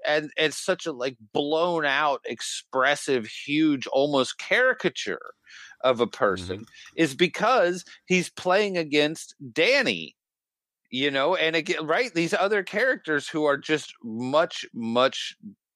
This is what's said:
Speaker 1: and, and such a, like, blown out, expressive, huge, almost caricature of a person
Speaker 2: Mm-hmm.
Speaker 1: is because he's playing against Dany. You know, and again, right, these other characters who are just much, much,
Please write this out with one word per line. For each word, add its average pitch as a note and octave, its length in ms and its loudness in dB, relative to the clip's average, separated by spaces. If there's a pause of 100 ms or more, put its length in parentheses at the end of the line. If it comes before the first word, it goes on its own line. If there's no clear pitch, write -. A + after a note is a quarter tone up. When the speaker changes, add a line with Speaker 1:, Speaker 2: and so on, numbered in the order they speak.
Speaker 1:
and, D3+ 320 0
and D#3 160 0
such - 320 -4
a, E3 60 -4
like, B2+ 240 -6 (160)
blown D#3 540 0
out, C#3 400 2
expressive, C3 1000 0
huge, D3 600 0
almost C#3 500 2
caricature G#3 960 -2 (480)
of B2 220 2
a A#2 60 4
person F#2 500 -2
Speaker 2:
Mm-hmm. - 400 -20
Speaker 1:
is C#3+ 180 2
because F#3 720 2 (200)
he's F3+ 240 0
playing G3 460 0
against D3+ 640 0
Dany. C#3+ 760 0 (760)
You C3 200 0
know, C#3 260 2
and D#3+ 200 0
again, D#3+ 320 -2
right, G#3 260 0
these E3+ 200 0
other G3 300 0
characters G#3 640 -2
who D3+ 160 -2
are C#3 120 2
just D3+ 360 -4 (100)
much, B2+ 680 0
much, A#2+ 640 0 (400)